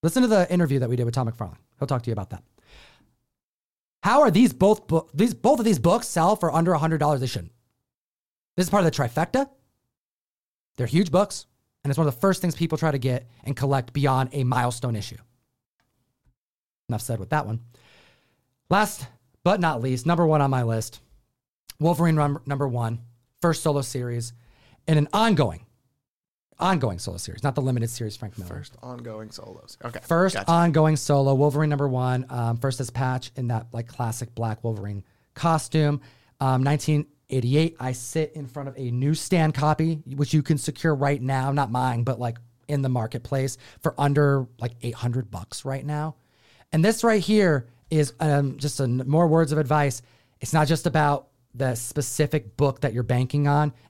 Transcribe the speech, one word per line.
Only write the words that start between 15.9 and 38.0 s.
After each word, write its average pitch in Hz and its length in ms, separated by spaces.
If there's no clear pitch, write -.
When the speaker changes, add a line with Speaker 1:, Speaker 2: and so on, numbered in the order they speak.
Speaker 1:
Enough 110 140
said 110 180
with 95 100
that 151 140
one. 110 160
Last 196 360
but 185 160
not 151 220
least, 127 240
number 170 200
one 156 140
on 139 80
my 131 140
list, 113 380
Wolverine 160 380
run, 143 300
number 139 200
one, 120 340
first 165 200
solo 143 200
series, 120 500
in 156 80
an 147 160
ongoing, 165 540
ongoing 139 400
solo 87 200
series, - 240
not 139 140
the 147 40
limited 123 300
series, 110 260
Frank 104 220
Miller. 90 100
Speaker 2:
First 113 340
ongoing 113 480
solos. - 540
Okay, 120 180
Speaker 1:
First 175 320
Speaker 2:
gotcha. 98 160
Speaker 1:
ongoing 156 460
solo, 139 380
Wolverine 147 340
number 143 200
one, 127 420
um, 117 260
first 127 240
as 127 80
Patch 127 480
in 123 120
that, 113 240
like, 120 140
classic 117 480
black 113 300
Wolverine 101 400
costume. 156 680
Um, 131 220
nineteen 147 420
eighty-eight, 139 520
I 127 100
sit 147 440